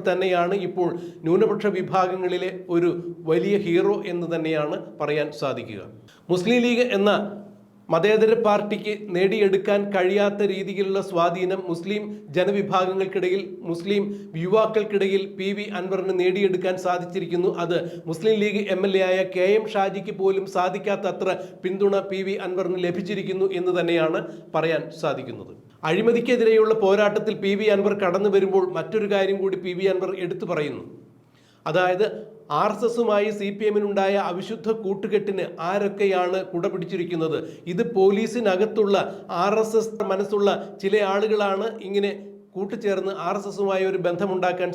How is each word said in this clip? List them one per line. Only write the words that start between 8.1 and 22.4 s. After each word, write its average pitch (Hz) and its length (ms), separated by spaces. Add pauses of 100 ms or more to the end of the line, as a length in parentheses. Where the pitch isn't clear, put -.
പാർട്ടിക്ക് 208 460 (240)
നേടിയെടുക്കാൻ 196 640 (140)
കഴിയാത്ത 202 480 (100)
രീതിയിലുള്ള 190 560
സ്വാധീനം 185 520 (120)
മുസ്ലിം 196 320 (320)
ജനവിഭാഗങ്ങൾക്കിടയിൽ, 185 1040 (280)
മുസ്ലിം 196 340 (400)
യുവാക്കൾക്കിടയിൽ 202 800 (160)
പി 190 180
വി 208 80 (140)
അൻവറിന് 185 420
നേടിയെടുക്കാൻ 185 640
സാധിച്ചിരിക്കുന്നു. 175 680 (140)
അത് 170 120 (320)
മുസ്ലിം 214 340
ലീഗ് 202 200 (120)
എം 185 120
എൽ 190 140
എ - 80
ആയ 185 100 (160)
കെ 185 120 (120)
എം 214 140
ഷാജിക്ക് 196 480
പോലും 190 340
സാധിക്കാത്തത്ര 190 840 (280)
പിന്തുണ 196 340 (120)
പി 190 180
വി 196 60 (120)